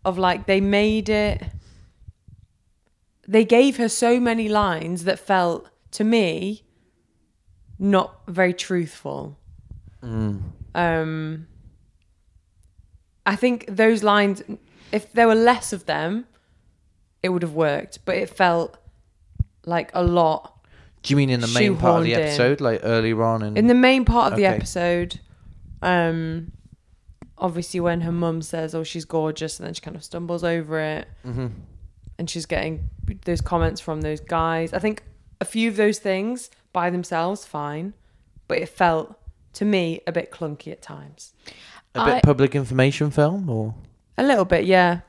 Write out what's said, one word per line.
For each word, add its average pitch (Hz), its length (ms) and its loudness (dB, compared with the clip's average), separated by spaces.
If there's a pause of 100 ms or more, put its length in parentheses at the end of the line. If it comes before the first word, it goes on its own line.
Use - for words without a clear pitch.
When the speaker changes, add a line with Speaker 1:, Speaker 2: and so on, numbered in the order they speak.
Speaker 1:
of, 185 140 -2
like, 185 260 0
they 196 160 2
made 208 480 2
it, 208 340 0 (1800)
they 220 160 4
gave 233 360 6
her 233 100 0
so 240 320 2
many 226 300 0
lines 175 540 -2
that 185 140 -2
felt, 180 480 0 (260)
to 214 120 -2
me, 202 580 0 (1160)
not 196 500 0
very 180 240 2
truthful. 147 840 -6 (680)
Speaker 2:
Mm. 107 380 -4 (320)
Speaker 1:
Um, 160 720 -2 (1800)
I 196 100 0
think 240 320 0
those 220 360 2
lines, 202 400 2 (500)
if 208 220 -4
there 233 120 6
were 220 80 6
less 233 380 2
of 180 140 -10
them, 170 400 -4 (960)
it 185 80 -2
would 180 120 0
have 160 120 -6
worked, 151 500 -2
but 180 120 -2
it 190 120 -4
felt 170 480 0 (880)
like 165 300 -2
a 180 100 0
lot 170 480 2 (500)
Speaker 2:
Do - 100 -2
you 143 40 4
mean 139 140 4
in 123 100 2
the 117 80 -2
main 160 300 2
part - 220 4
of - 40 0
the - 80 0
Speaker 1:
shoehorned 117 60 2
in. - 80 0
Speaker 2:
episode, 143 340 2
like, 113 220 0
earlier 113 400 2
on 113 200 0
in 107 140 -4
Speaker 1:
In 220 120 4
the 247 60 8
main 254 300 6
part 233 300 2
of 220 40 0
the 196 80 4
Speaker 2:
Okay. 185 80 2
Speaker 1:
episode, 175 640 -2 (600)
um, 165 720 0 (840)
obviously 175 420 -4
when 170 200 2
her 165 120 -2
mum 170 280 -2
says, 160 340 -6
"Oh, 160 80 -4
she's 160 220 -8
gorgeous," 156 560 -4
and 175 60 -10
then 165 80 -10
she - 80 -14
kind 160 120 -14
of 147 80 -14
stumbles 170 400 -8
over 160 380 -2
it, 156 260 -6 (160)
Speaker 2:
Mm-hmm. 123 260 -6 (680)
Speaker 1:
and 170 120 -8
she's 165 160 -8
getting 156 420 -6 (380)
those 170 160 -2
comments 165 360 -2
from 156 220 -8
those 151 200 -6
guys. 165 520 -2
I 185 60 -4
think 214 240 -4 (360)
a 190 60 -6
few 226 240 -2
of 202 80 -4
those 208 220 2
things 208 500 -4 (240)
by 175 160 0
themselves, 180 560 -4
fine, 151 480 -8 (560)
but - 80 -2
it 175 140 -4
felt, 165 480 0 (340)
to 208 140 -4
me, 175 400 0
a 170 60 -4
bit 165 180 -4
clunky 151 420 -10
at - 80 -18
times. 147 540 -20 (600)
Speaker 2:
A - 120 0
bit 147 80 4
Speaker 3:
I 254 80 2
Speaker 2:
public 139 340 4
information 135 540 0
film, 160 400 0
or? 110 240 -4 (420)
Speaker 1:
A - 60 -2
little 240 240 4
bit, 170 180 2
yeah. 180 440 4